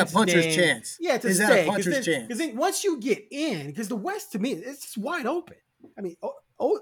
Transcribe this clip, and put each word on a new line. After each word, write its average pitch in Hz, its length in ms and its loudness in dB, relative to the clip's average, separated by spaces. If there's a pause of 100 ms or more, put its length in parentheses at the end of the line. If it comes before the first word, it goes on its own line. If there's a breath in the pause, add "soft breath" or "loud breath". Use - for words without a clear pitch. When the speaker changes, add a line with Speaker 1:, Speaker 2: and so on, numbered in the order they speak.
Speaker 1:
a 185 40 4
Speaker 2:
convince 160 80 -4
Speaker 1:
puncher's 175 320 4
Speaker 2:
Dame? 160 100 0
Speaker 1:
chance? 151 460 2
Speaker 2:
Yeah, 330 180 0
to 240 100 -2
Speaker 1:
Is 185 100 4
that 214 60 2
a 214 80 6
Speaker 2:
stay, 190 120 6
'cause 160 100 2
Speaker 1:
puncher's 196 200 0
Speaker 2:
then, 269 80 0
Speaker 1:
chance? 147 260 0
Speaker 2:
'cause 240 100 -4
then 277 180 -4
once 370 280 0
you 330 140 0
get 214 320 -2
in, 202 440 -4
'cause 208 140 -6
the 240 80 -4
West 370 360 -8
to 220 60 -4
me, 233 140 0
it's 240 300 -8
just - 160 -12
wide 269 280 -4
open. 339 300 -4 (420)
I - 20 -14
mean, 175 220 -8
oh, 269 100 -6 (260)
oh, 370 240 2